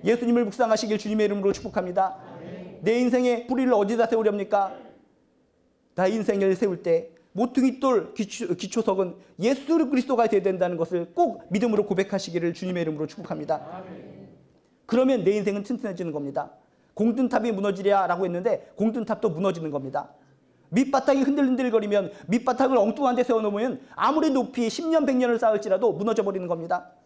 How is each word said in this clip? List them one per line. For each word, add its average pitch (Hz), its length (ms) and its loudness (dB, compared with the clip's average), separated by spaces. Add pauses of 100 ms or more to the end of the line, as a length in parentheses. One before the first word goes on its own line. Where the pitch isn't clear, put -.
예수님을 233 400 2
묵상하시길 214 520 0
주님의 214 300 0
이름으로 202 260 0
축복합니다. 185 640 -4 (640)
내 226 200 2
인생의 247 480 2
뿌리를 254 260 2
어디다 220 320 2
세우렵니까? 202 680 0 (1200)
나의 190 200 2
인생을 196 400 2
세울 180 280 -2
때 165 280 0 (220)
모퉁이 254 480 0
돌 254 340 0
기초, 202 400 -4
기초석은 190 600 -2 (260)
예수 269 480 2
그리스도가 254 400 4
되어야 202 140 4
된다는 175 340 0
것을 170 380 -2
꼭 349 360 2
믿음으로 208 360 2
고백하시기를 180 680 -2
주님의 180 280 -4
이름으로 156 240 -4
축복합니다. 160 760 -8 (1040)
그러면 254 380 2
내 190 80 4
인생은 202 320 -2
튼튼해지는 185 480 -6
겁니다. 143 400 -6 (420)
"공든탑이 233 580 0
무너지랴"라고 196 720 0
했는데 185 520 -2
공든탑도 220 540 0
무너지는 165 400 -2
겁니다. 139 400 -6 (600)
밑바닥이 269 520 2
흔들흔들거리면 240 880 2 (160)
밑바닥을 247 480 2
엉뚱한 233 400 2
데 247 80 2
세워놓으면 220 560 -2 (140)
아무리 302 360 2
높이 247 400 0
십 339 180 -6
년, 320 180 4
백 269 100 2
년을 240 220 2
쌓을지라도 214 540 2
무너져버리는 196 540 -2
겁니다. 170 460 -4 (140)